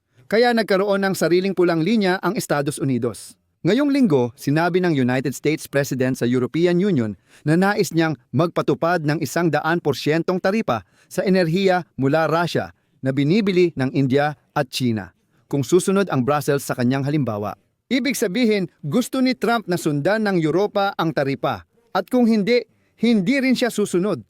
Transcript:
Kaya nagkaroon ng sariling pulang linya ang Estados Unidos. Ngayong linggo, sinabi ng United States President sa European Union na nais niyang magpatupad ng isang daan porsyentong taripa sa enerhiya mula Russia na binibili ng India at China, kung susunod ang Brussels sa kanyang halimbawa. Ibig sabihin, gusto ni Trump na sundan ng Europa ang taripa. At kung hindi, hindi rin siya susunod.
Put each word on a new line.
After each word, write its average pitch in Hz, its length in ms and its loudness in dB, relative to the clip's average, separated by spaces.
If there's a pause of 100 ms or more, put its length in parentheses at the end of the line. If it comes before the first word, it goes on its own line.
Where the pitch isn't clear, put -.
(240)
Kaya 240 320 2
nagkaroon 196 480 0
ng 190 120 0
sariling 185 360 2
pulang 170 280 2
linya 190 400 2
ang 175 160 -2
Estados 147 400 -2
Unidos. 123 580 -4 (300)
Ngayong 262 260 2
linggo, 151 480 2
sinabi 165 400 0
ng 175 160 0
United 131 400 0
States - 320 -4
President 135 480 -2
sa 123 140 -2
European 156 500 0
Union 131 400 0 (240)
na 156 160 2
nais 196 320 0
niyang 160 240 0 (160)
magpatupad 165 720 0
ng 147 160 -2
isang 165 320 -2
daan 156 320 0
porsyentong 160 560 0
taripa 190 480 -2 (240)
sa - 160 -4
enerhiya 185 560 2 (160)
mula 151 320 2
Russia 151 400 -2 (320)
na 131 80 -2
binibili 175 640 2
ng 131 240 -2
India 143 400 0 (160)
at 147 160 -2
China, 110 400 -4 (400)
kung 139 160 -2
susunod 190 400 2
ang 139 160 -2
Brussels 143 400 0
sa - 160 -6
kanyang 127 240 0
halimbawa. 117 560 -4 (320)
Ibig 254 240 -2
sabihin, 208 640 0
gusto 202 400 -4
ni 254 160 0
Trump 233 320 -2
na - 80 -2
sundan 165 540 0
ng 190 100 2
Europa 196 560 0
ang 165 160 -2
taripa. 135 560 -4 (240)
At 185 160 -2
kung 247 240 2
hindi, 226 320 2 (380)
hindi 233 420 2
rin 254 160 2
siya 233 160 -2
susunod. 185 560 -2